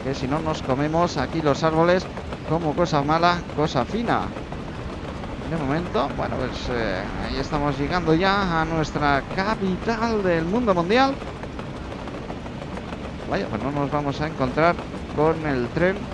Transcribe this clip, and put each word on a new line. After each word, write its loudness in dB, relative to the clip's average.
Que -2
si -2
no 0
nos -2
comemos 2
aquí -2
los 4
árboles 4
como 2
cosa 2
mala, 4
cosa 2
fina. 0
De -2
momento, 0
bueno, -2
pues, -2
eh, 0
ahí -2
estamos 0
llegando 2
ya 2
a 2
nuestra 2
capital 0
del 4
mundo 2
mundial. 4
Vaya, 0
pues -4
no -2
nos 0
vamos -2
a 0
encontrar 2
con 2
el 0
tren. 2